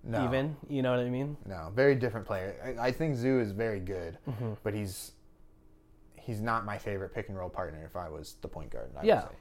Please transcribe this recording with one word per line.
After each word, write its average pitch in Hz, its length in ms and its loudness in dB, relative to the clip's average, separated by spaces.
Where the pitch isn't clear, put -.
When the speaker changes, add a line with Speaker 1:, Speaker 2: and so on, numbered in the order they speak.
Speaker 1:
No. 113 180 2
Speaker 2:
even. 135 320 2
You 139 140 2
know 127 100 4
what 123 80 4
I 123 100 0
mean? 139 260 -2
Speaker 1:
No, 85 280 -6
very 135 200 10
different 113 320 0
player. 98 520 -2
I, 120 100 2
I - 40 4
think 156 240 0
Zoo 127 240 4
is 104 120 2
very 107 280 0
good, 90 380 -4
Speaker 2:
Mm-hmm. 113 240 -4
Speaker 1:
but 107 120 0
he's, 101 380 -4
he's 107 240 -6
not 113 240 2
my 104 140 -4
favorite 95 360 -4
pick 110 140 -4
and 98 100 -6
roll 90 120 -4
partner 78 340 -6
if 80 120 -12
I 87 120 -6
was 78 340 -10
the 80 60 -8
point 73 220 -10
guard, 58 280 -6
I 85 60 -6
Speaker 2:
Yeah. 185 180 6
Speaker 1:
would - 80 -8
say. - 100 -16